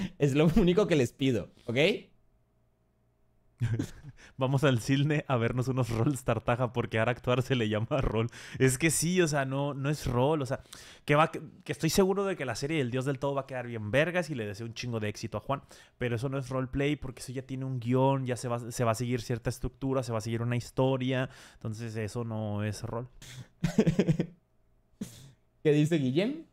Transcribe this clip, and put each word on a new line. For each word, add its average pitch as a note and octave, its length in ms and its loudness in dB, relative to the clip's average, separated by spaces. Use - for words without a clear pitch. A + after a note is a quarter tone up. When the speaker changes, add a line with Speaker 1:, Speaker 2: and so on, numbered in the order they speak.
Speaker 1:
es C#3 180 2
lo D3+ 120 6
único F#3+ 300 6
que E3 100 2
les B2 160 2
pido, B2 380 -2
¿ok? A#2 100 -4
Speaker 2:
<laughs> - 760 -8
Vamos C3 280 2
al C3 160 6
cine C#3+ 480 2
a C3+ 80 2
vernos A#2+ 320 0
unos B2+ 220 0
roles, A#2+ 340 0
Tartaja, A#2+ 480 0
porque A2+ 260 -2
ahora A2+ 140 2
actuar B2 300 0
se C3+ 140 0
le A2+ 120 0
llama A2 320 0
rol. A2+ 280 0
Es C3 200 4
que D#3+ 120 2
sí, F3+ 300 0
o E3+ 80 4
sea, C#3+ 160 0
no, C#3 300 -2
no C#3 160 -2
es D3 160 -4
rol, C3+ 360 2
o B2+ 40 -4
sea, B2 140 -4
que D3 120 2
va, D#3 140 4
que, C3+ 100 -8
que - 80 -6
estoy D#3+ 180 0
seguro G3 340 4
de F#3+ 120 -2
que D3 80 -6
la A#2+ 100 -4
serie D3+ 260 -2
El B2 100 -2
Dios B2+ 140 -2
del C#3 140 -2
Todo C#3 160 -2
va C#3 80 -2
a C3 40 -8
quedar B2+ 200 -8
bien A2 240 -6
vergas D#3+ 400 2
y D#3 40 -6
le A2+ 120 -6
deseo G#2 200 -10
un A#2 80 -10
chingo A#2 260 -6
de G#2 80 -2
éxito A2 300 -6
a - 20 -10
Juan, - 220 -6
pero A#2+ 180 -2
eso B2+ 120 -4
no C3+ 100 -4
es B2+ 100 -8
roleplay C3 480 -2
porque B2+ 240 -12
eso - 120 -14
ya C3 100 -8
tiene C3 220 -8
un C3 160 -4
guión, C3 460 4
ya B2 100 -2
se B2 120 -6
va, A#2+ 220 -4
se - 140 0
va A2+ 80 4
a - 20 4
seguir B2 280 -2
cierta B2 280 -4
estructura, C3 520 -4
se A#2 100 -6
va A2+ 60 0
a G#2 40 -6
seguir A2+ 200 -2
una A#2+ 140 0
historia, C3 720 0
entonces A2 420 -8
eso A2+ 280 -4
no G#2+ 380 -4
es G#2 220 -4
rol. A#2 240 -6
Speaker 1:
<laughs> E3+ 680 2
¿Qué D3+ 100 4
dice D3+ 240 4
Guillem? F3+ 560 0